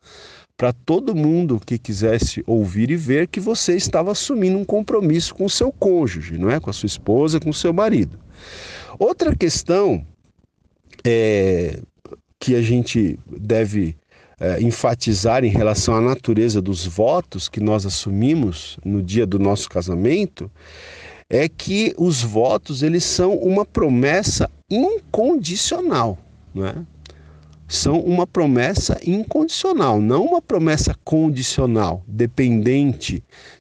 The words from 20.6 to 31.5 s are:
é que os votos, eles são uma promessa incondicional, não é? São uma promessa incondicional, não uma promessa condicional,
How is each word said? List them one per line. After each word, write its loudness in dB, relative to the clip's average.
é 2
que -2
os 2
votos, 0
eles 0
são 0
uma 0
promessa 0
incondicional, 0
não -4
é? -6
São 0
uma 0
promessa 0
incondicional, 0
não 2
uma 0
promessa 0
condicional, 0